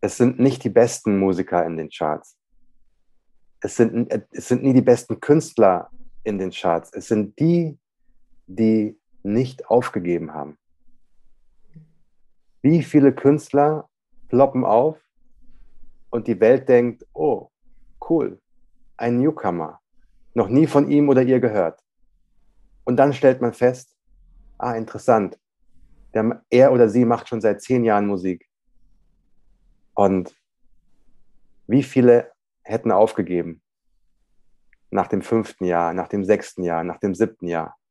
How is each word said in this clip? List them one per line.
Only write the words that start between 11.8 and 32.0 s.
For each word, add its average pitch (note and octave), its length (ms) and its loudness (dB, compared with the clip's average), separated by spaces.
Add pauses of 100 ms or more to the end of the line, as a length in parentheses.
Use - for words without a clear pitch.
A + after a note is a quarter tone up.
Wie D3+ 220 2
viele C#3 300 4
Künstler D3 760 0 (380)
ploppen C3 380 2
auf B2+ 320 0 (1120)
und A#2 180 -6
die A2+ 120 -2
Welt B2+ 280 4
denkt, A#2+ 460 2
„Oh, C#3+ 360 -4 (600)
cool, A2 320 -2 (560)
ein A#2+ 220 -2
Newcomer, F2+ 600 -4 (540)
noch B2 160 -2
nie D3 180 4
von D3 220 2
ihm D3 200 2
oder C3 140 4
ihr B2+ 160 2
gehört.“ G#2 420 -2 (1000)
Und B2 140 -2
dann C#3 160 4
stellt C3 280 2
man A#2 120 -2
fest, B2 420 -4 (600)
„Ah, A#2+ 160 -6
interessant, A2 680 -2 (760)
der, A2 360 -2
er B2+ 240 6
oder A#2+ 160 4
sie A#2 160 2
macht A#2 240 -2
schon A2+ 120 -6
seit G2+ 200 -2
zehn B2+ 240 -2
Jahren G#2 220 0
Musik.“ F#2 420 -6 (1400)
Und F#2+ 420 -2 (1300)
wie C3+ 160 2
viele A#2+ 480 4 (320)